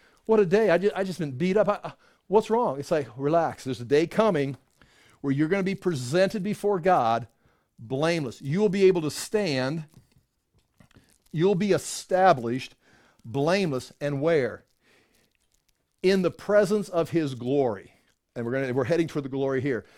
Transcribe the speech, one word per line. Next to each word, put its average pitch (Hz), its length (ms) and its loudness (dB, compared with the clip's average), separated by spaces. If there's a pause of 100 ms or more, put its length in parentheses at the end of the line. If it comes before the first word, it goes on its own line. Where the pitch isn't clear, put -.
(300)
What 220 80 6
a 202 80 6
day. 202 240 4
I 170 80 6
ju-, 196 160 0
I 190 80 -4
just 190 160 -6
been 151 140 -4
beat 185 240 0
up. 202 120 4
I, 180 240 -6 (380)
what's 214 180 2
wrong? 214 300 0
It's 143 140 -4
like, 143 240 0
relax. 143 480 0
There's 123 160 -6
a 120 40 -10
day 147 220 2
coming 156 500 0 (640)
where 139 120 -2
you're 151 160 0
gonna 196 160 0
be 190 100 -2
presented 180 720 -2
before 208 340 -2
God 123 480 2 (500)
blameless. 135 640 -4
You 151 200 -2
will 214 80 4
be 196 160 2
able 180 180 6
to 147 80 -2
stand. 160 760 -4 (1500)
You'll 180 240 2
be 196 160 2
established 139 1040 0 (480)
blameless. 143 760 -2
And 143 220 -4
where? 139 400 0 (1400)
In 190 180 2
the 170 80 0
presence 208 580 0
of 165 220 -2
his 151 240 -2
glory. 120 600 -2 (420)
And 120 100 -6
we're 120 60 -4
gonna, 131 220 -2
we're 131 100 0
heading 165 240 0
toward 143 160 -6
the 139 40 -8
glory 135 320 -2
here. 120 240 -4 (140)